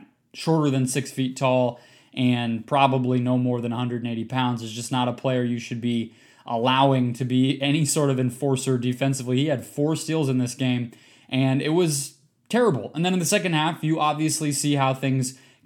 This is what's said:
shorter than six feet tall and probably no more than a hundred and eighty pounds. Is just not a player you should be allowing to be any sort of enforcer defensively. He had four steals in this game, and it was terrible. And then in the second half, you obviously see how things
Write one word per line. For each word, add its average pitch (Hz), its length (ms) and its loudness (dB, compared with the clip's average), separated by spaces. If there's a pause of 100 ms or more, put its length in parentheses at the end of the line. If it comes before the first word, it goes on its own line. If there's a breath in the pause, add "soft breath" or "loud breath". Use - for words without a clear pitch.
(340)
shorter 156 360 2
than 131 160 2
six 135 240 -4
feet 127 260 -4
tall 127 420 2 (340 loud breath)
and 120 540 0
probably 127 540 2
no 127 180 2
more 123 220 0
than 117 120 -4
a 117 40 -4
hundred 120 260 -2
and 120 80 -4
eighty 113 140 -4
pounds. 123 380 -2
Is 113 100 -8
just 117 200 -8
not 123 160 0
a 120 40 0
player 127 300 -2
you 120 160 -2
should 117 220 -8
be 117 340 -2 (300 loud breath)
allowing 127 680 2
to 131 100 -6
be 131 360 2
any 143 240 0
sort 143 240 2
of 131 120 0
enforcer 131 580 -2
defensively. 127 600 -2
He 143 80 2
had 135 180 -2
four 147 320 -2
steals 156 320 -2
in 131 100 0
this 123 160 -2
game, 123 380 -2 (360 loud breath)
and 131 320 2
it 147 100 -2
was 156 480 0 (300)
terrible. 180 460 2
And 165 100 -2
then 185 80 0
in 185 60 0
the 170 60 -2
second 180 300 0
half, 156 280 0
you 156 160 0
obviously 151 540 0
see 143 220 0
how 135 200 2
things 131 440 -2 (280 loud breath)